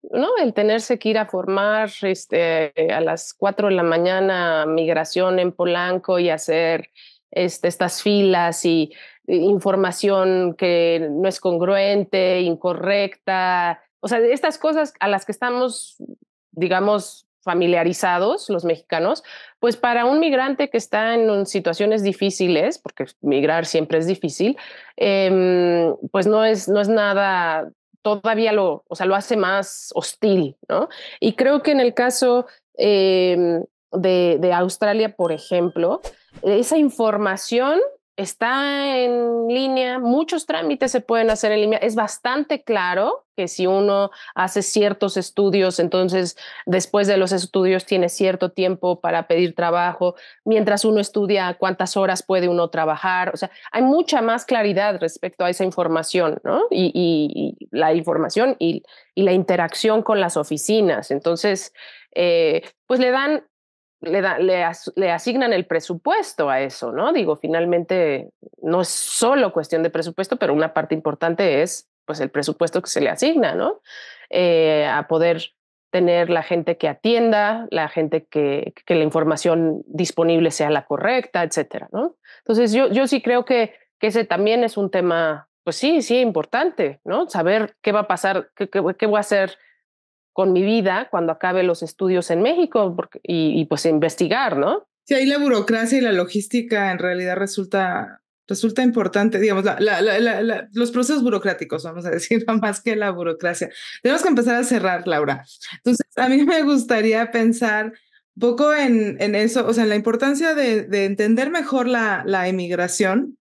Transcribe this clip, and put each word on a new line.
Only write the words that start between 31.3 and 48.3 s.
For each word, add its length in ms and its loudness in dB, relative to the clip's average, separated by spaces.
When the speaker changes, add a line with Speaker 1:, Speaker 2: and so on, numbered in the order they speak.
Speaker 1:
creo 280 2
que 100 0
en 80 4
el 140 2
caso, 520 2
em, 880 2
de, 480 2
de 140 2
Australia, 600 0
por 160 -2
ejemplo, 680 -2
esa 340 2
información 1000 0
está 800 -2
en 500 0
línea, 500 -2
muchos 480 0
trámites 460 -2
se 80 0
pueden 300 2
hacer 240 0
en 80 2
línea. 180 0
Es 160 0
bastante 680 -4
claro 600 -2
que 100 -4
si 180 -4
uno 460 2
hace 260 -2
ciertos 540 0
estudios, 640 0
entonces 560 0
después 420 0
de 80 4
los 160 2
estudios 540 0
tiene 240 2
cierto 420 0